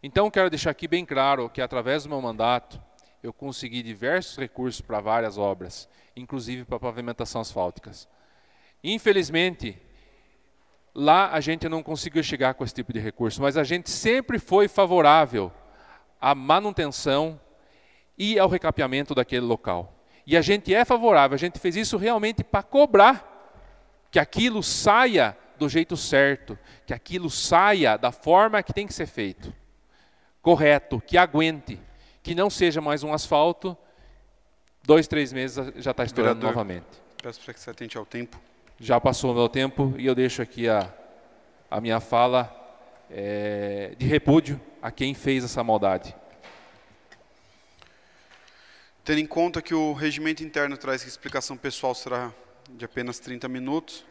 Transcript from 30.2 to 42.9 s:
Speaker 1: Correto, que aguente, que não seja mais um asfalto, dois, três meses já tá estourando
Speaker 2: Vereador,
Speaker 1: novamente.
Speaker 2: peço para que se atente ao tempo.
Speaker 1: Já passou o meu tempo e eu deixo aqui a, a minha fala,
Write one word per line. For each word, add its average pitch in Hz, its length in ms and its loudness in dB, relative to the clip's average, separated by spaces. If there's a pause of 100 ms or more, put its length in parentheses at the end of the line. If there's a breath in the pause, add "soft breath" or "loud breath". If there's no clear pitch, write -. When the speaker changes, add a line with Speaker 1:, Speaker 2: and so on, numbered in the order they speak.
Speaker 1:
Correto, 147 600 4
que - 180 0
aguente, 156 600 0 (440 soft breath)
que 170 120 -8
não 190 140 2
seja 165 320 0
mais 147 220 -2
um 151 100 -4
asfalto, 160 640 0 (1080 soft breath)
dois, 156 240 6
três 143 240 -4
meses 131 440 -6
já 127 160 -6
tá 123 120 -2
estourando 113 360 0
Speaker 2:
Vereador, 120 160 -2
Speaker 1:
novamente. 92 300 -6 (340)
Speaker 2:
peço 120 200 -16
para - 120 -20
que - 80 -20
se - 80 -18
atente 117 300 -14
ao 107 80 -12
tempo. - 340 -12 (380)
Speaker 1:
Já 120 220 2
passou 131 320 0
o - 20 0
meu 120 140 4
tempo 135 500 0
e 127 80 -2
eu 131 80 4
deixo 127 260 0
aqui 117 280 -4
a, 101 240 2 (760)
a - 120 -4
minha 113 200 -2
fala, 123 540 0 (560)